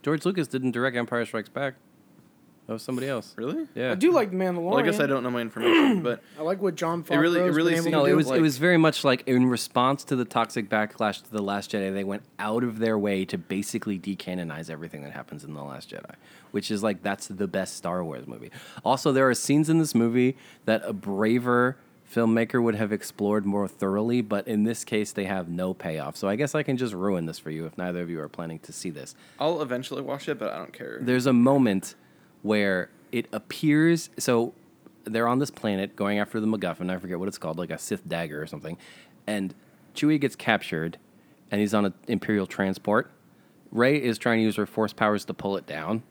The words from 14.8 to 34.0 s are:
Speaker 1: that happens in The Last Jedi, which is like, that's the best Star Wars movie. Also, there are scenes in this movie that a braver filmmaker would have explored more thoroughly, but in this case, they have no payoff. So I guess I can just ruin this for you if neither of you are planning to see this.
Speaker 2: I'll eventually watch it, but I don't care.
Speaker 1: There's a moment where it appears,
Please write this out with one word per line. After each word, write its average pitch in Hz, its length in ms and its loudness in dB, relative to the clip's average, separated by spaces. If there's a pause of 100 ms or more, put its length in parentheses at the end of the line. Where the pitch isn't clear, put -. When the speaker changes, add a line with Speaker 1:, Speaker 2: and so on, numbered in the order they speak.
Speaker 1:
that 71 80 -12
happens - 320 -14
in 76 100 -12
The 73 100 -12
Last 67 280 -14
Jedi, - 240 -16 (340)
which 104 220 -4
is 101 100 -2
like, 95 220 -2
that's 98 240 -4
the 98 200 -4
best 92 300 -4
Star 87 260 -4
Wars 65 220 -8
movie. - 240 -14 (340)
Also, 135 280 2
there 131 180 6
are 120 60 4
scenes 147 340 2
in 160 80 6
this 156 160 2
movie 123 420 4 (300)
that 110 200 2
a 110 80 -4
braver 120 840 2 (340)
filmmaker 117 520 2
would 113 100 2
have 104 180 -2
explored 104 540 -2
more 101 220 0
thoroughly, 107 540 0
but 104 260 -4
in 107 160 2
this 113 200 -2
case, 107 280 -2
they 101 140 -4
have 92 240 -4
no 92 260 -4
payoff. 78 420 -6
So 98 100 -2
I 101 80 2
guess 143 200 -2
I 151 80 0
can 131 140 -2
just 117 180 -4
ruin 90 320 -2
this 80 100 -8
for 78 140 -12
you 80 160 -6
if - 100 -14
neither 87 240 -4
of 85 80 -8
you 82 120 -6
are 73 80 -10
planning 82 300 -10
to - 140 -20
see - 160 -10
this. 71 240 -14 (260)
Speaker 2:
I'll 156 220 0
eventually 131 400 -6
watch 135 260 -8
it, 151 120 -4
but - 120 -4
I - 60 -8
don't - 160 -12
care. - 260 -12
Speaker 1:
There's 123 280 2
a 131 60 6
moment 120 600 4 (500)
where 101 480 0 (200)
it 120 220 -2
appears, 156 840 2